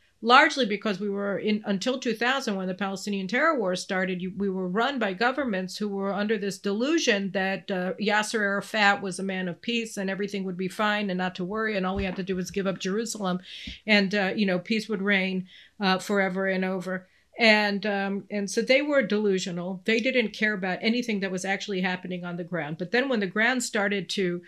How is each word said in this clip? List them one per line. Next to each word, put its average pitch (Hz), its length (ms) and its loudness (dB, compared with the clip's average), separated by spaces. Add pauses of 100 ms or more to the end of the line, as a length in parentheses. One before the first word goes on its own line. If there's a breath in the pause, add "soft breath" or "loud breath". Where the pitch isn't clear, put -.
(200 soft breath)
largely 247 460 0
because 202 340 -4
we 208 80 -4
were 202 300 -4
in, 214 260 -2
until 208 340 -2
two 247 140 -2
thousand, 240 440 -2
when 185 120 -4
the 185 60 -4
Palestinian 196 520 -4
terror 285 320 2
war 185 160 0
started, 185 460 -2
you, 185 160 -6
we 196 140 0
were 185 180 -2
run 240 300 0
by 202 160 0
governments 226 640 0
who 208 100 -2
were 196 240 -2
under 208 240 0
this 190 220 -4
delusion 214 720 2
that, 190 400 -2
uh, 185 240 -2
Yasser 214 460 0
Arafat 202 600 2
was 190 180 -4
a 190 40 -6
man 185 260 -2
of 165 140 -8
peace 233 340 -2
and 196 140 -2
everything 196 340 -2
would 185 140 -4
be 185 100 -2
fine 208 400 0
and 180 80 0
not 185 200 -2
to 185 100 -4
worry, 214 280 -2
and 185 120 0
all 185 100 0
we 196 80 0
had 180 120 -4
to 196 60 -2
do 185 140 -2
was 180 140 -4
give 196 160 -2
up 190 120 0
Jerusalem, 190 640 -2 (460 loud breath)
and, 202 280 6
uh, 196 220 2
you 214 80 4
know, 180 140 4
peace 214 320 -2
would 196 100 -2
reign, 190 480 0 (320 loud breath)
uh, 190 160 4
forever 190 520 0
and 185 180 2
over. 185 420 -4 (320 soft breath)
And, 208 460 4
um, 196 460 0
and 202 180 -2
so 226 120 0
they 262 200 6
were 294 180 4
delusional. 190 840 0
They 226 160 2
didn't 233 320 2
care 214 220 0
about 185 280 -2
anything 226 380 0
that 190 100 -2
was 185 140 -2
actually 196 360 -2
happening 180 440 -2
on 175 120 -6
the 180 60 -6
ground. 160 360 -4
But 175 120 -6
then 254 180 2
when 233 120 2
the 196 80 0
ground 240 340 2
started 202 460 0
to 175 380 0